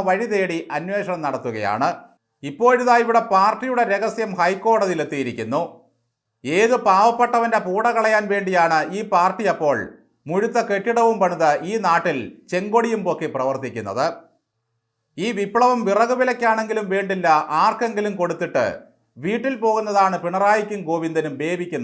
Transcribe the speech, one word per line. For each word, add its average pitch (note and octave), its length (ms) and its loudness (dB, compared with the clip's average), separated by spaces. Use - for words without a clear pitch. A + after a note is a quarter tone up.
വഴി G3 240 0
തേടി F#3 260 0
അന്വേഷണം F3 480 -4
നടത്തുകയാണ്. A#2 640 -2
ഇപ്പോഴിതാ A#3+ 600 2
ഇവിടെ A#3 180 2
പാർട്ടിയുടെ A3 580 2
രഹസ്യം G#3+ 480 -4
ഹൈക്കോടതിയിലെത്തിയിരിക്കുന്നു. D#3+ 1200 0
ഏത് G#3 320 2
പാവപ്പെട്ടവൻ്റെ A3+ 800 4
പൂട G3+ 180 0
കളയാൻ A3 360 2
വേണ്ടിയാണ് F3+ 460 2
ഈ G#3+ 40 -4
പാർട്ടി F#3+ 400 2
അപ്പോൾ D3 220 0
മുഴുത്ത G#3 320 -2
കെട്ടിടവും A3+ 540 2
പണിത് E3+ 280 2
ഈ - 20 -4
നാട്ടിൽ E3+ 300 2
ചെങ്കൊടിയും G#3+ 560 0
പൊക്കി D#3+ 280 -2
പ്രവർത്തിക്കുന്നത്. B2 720 -2
ഈ - 20 -2
വിപ്ലവം A#3 500 2
വിറക് A3+ 320 2
വിലയ്ക്കാണെങ്കിലും A3 720 0
വേണ്ടില്ല, F#3+ 340 -2
ആർക്കെങ്കിലും G#3 580 0
കൊടുത്തിട്ട് E3 460 -2
വീട്ടിൽ A#3 380 -2
പോകുന്നതാണ് G#3 640 2
പിണറായിക്കും G3+ 640 0
ഗോവിന്ദനും D#3+ 520 -2
ബേബിക്കും E3+ 440 -6